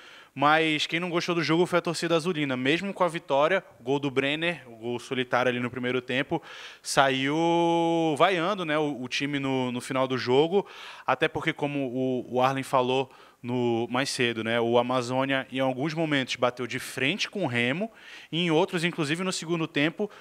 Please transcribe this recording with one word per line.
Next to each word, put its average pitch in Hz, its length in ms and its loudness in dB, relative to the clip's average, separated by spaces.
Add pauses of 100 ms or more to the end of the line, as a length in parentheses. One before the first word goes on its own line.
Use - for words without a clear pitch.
(320)
Mas 151 540 4
quem 165 140 -2
não 180 100 -4
gostou 170 240 -2
do 165 80 0
jogo 160 240 2
foi 175 140 2
a - 20 -8
torcida 170 320 -2
azulina. 151 420 0
Mesmo 165 380 0
com - 100 0
a 175 40 2
vitória, 165 560 0 (160)
o - 20 -20
gol 135 160 0
do 143 140 -2
Brenner, 143 560 -2
o 117 80 -18
gol 120 240 -6
solitário 123 500 0
ali 123 100 -2
no 123 100 -2
primeiro 127 300 -2
tempo, 127 400 -2 (420)
saiu 165 1300 2
vaiando, 180 480 2
né, 151 140 -2
o, 147 240 -2
o 127 60 -8
time 143 300 -4
no, 131 320 -2
no 120 100 -6
final 131 280 -2
do 131 100 -2
jogo. 147 480 4 (400)
Até 131 220 0
porque, 156 240 -4
como 143 360 -4
o, 127 460 -2
o 123 80 4
Arlen 135 220 2
falou 127 460 0 (320)
no, 120 480 0
mais 127 200 -2
cedo, 117 320 0
né, 113 180 0
o 117 180 4
Amazônia, 127 720 0
em 131 80 -4
alguns 135 340 0
momentos, 151 420 0
bateu 123 300 0
de 117 120 -6
frente 135 520 -4
com 196 140 -4
o - 20 -2
Remo. 123 440 0 (420)
E 156 120 -2
em 175 60 0
outros, 170 340 2
inclusive 160 380 -2
no 185 100 -4
segundo 165 360 -4
tempo, 160 420 0 (100)